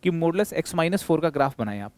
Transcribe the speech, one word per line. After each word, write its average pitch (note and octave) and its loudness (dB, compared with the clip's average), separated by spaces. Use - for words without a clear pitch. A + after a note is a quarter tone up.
कि F3+ 2
modulus E3+ 0
X - -4
minus F3 0
four D#3+ 2
का E3 2
ग्राफ C#3 0
बनाएं G#2 -4
आप। G2+ -10